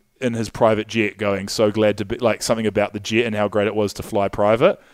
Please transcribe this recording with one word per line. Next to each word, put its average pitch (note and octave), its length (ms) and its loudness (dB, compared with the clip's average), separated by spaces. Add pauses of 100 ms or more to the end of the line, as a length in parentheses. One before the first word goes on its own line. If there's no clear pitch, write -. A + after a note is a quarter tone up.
(220)
in B2 140 -2
his A2 140 -4
private A2 380 2
jet, G#2 300 -2
going, G2 320 -2
"So G#2+ 200 2
glad G#2 280 2
to G#2+ 80 -4
be," G2+ 120 -8
like, G#2+ 240 0
something A2+ 260 0
about G2+ 260 0
the G#2+ 60 -6
jet A2 260 0
and A2 100 -4
how G#2 140 0
great G#2 180 0
it G#2 80 -2
was G#2 180 0
to - 100 -10
fly G2 260 -2
private, A2+ 500 2 (140)